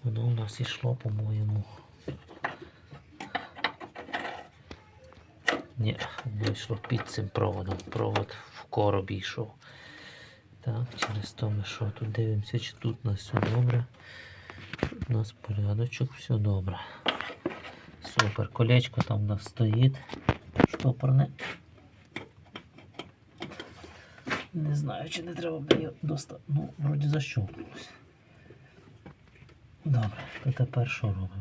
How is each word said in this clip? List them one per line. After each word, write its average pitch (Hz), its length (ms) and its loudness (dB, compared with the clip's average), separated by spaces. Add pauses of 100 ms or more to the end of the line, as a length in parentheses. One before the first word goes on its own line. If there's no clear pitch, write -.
Воно 113 180 0
у 120 100 2
нас 110 300 -2
йшло, 123 420 0
по-моєму. 107 600 0 (4000)
Ні, 110 180 2 (280)
воно 107 280 0
йшло 104 260 -4 (100)
під 113 200 2
цим 101 200 -2
проводом. 95 480 0 (140)
Провод 107 460 0 (180)
в - 80 -16
коробі 98 520 2
йшов. 107 400 -6 (1040)
Так, 117 260 -2 (100)
через 104 360 -4
то 107 180 0
ми 104 140 0
що - 340 -2
тут 107 140 -4
дивимося, 110 460 2
чи - 200 -4
тут 117 260 0
у - 40 2
нас 101 120 2
все - 200 2 (140)
добре. 123 300 6 (960)
Тут - 180 -2 (100)
у 123 40 2
нас 110 200 2
порядочок, 104 840 0
все - 160 0
добре. 98 420 2 (1400)
Супер, 104 280 2
колечко 123 540 4
там 104 200 2
у 107 40 2
нас 101 180 0
стоїть. 120 520 4 (720)
Штопорне. 135 580 4 (3250)
Не 151 200 2
знаю, 147 360 0
чи 170 120 -4
не 170 120 -6
треба 165 240 -2
буде 151 240 4
його 160 200 -6
доста-, 151 340 -2 (120)
ну, - 300 0
вроді 147 300 2
защолкнулося. - 840 -2 (1900)
Добре, 117 340 2 (260)
то 135 80 2
тепер 127 380 2
що - 160 0
робимо? 95 240 0 (100)